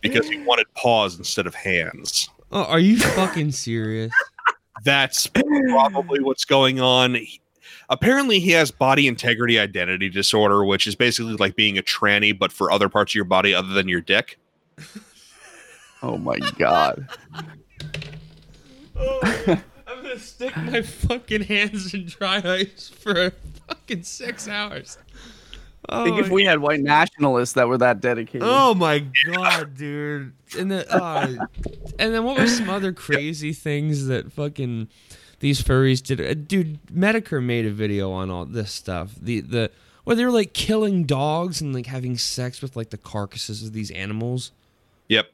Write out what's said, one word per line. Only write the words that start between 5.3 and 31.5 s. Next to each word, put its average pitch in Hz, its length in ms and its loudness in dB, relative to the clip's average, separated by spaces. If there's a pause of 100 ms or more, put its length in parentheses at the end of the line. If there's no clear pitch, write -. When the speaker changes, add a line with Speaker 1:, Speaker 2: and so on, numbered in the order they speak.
Speaker 1:
what's 131 220 0
going 131 340 4
on. 127 360 4
He, 113 260 -8 (480)
apparently, 240 500 2
he 180 120 2
has 160 200 6
body 139 380 4
integrity 117 500 2
identity 95 520 -2
disorder, 101 560 4
which 98 200 2
is 104 80 -4
basically 113 420 0
like 98 200 0
being 104 220 2
a 92 40 -4
tranny, 104 560 2
but 95 140 0
for - 180 0
other 98 200 4
parts 104 220 2
of - 20 -4
your 104 100 0
body 95 300 4
other 92 180 0
than 95 160 0
your 87 140 0
dick. - 360 -2 (1600)
Speaker 3:
Oh - 160 -6
my - 200 -4 (200)
God. - 500 4 (1900)
Speaker 2:
Oh, 523 260 -2 (680)
I'm 254 160 -14
gonna 254 160 -10
stick 247 400 -10
my 226 240 -4
fucking 214 640 -4
hands 202 500 -4
in 190 120 -6
dry 190 380 -4
ice 190 500 -4
for 185 380 0 (360)
fucking - 340 -10
six 240 460 -12
hours. 208 500 -10 (880)
Oh 233 160 -2
Speaker 3:
Think 175 140 2
if 202 100 2
Speaker 2:
my 180 60 0
Speaker 3:
we 196 100 6
had 170 160 4
white 147 200 2
nationalists 143 720 2
that 123 140 4
were 127 100 2
that 120 220 4
dedicated. 120 420 -2
Speaker 2:
Oh 247 320 4
my 151 300 2 (280)
God, 165 440 0
dude! 147 560 -8 (260)
And 185 120 -2
the, 190 240 -4
uh, 170 320 0 (720)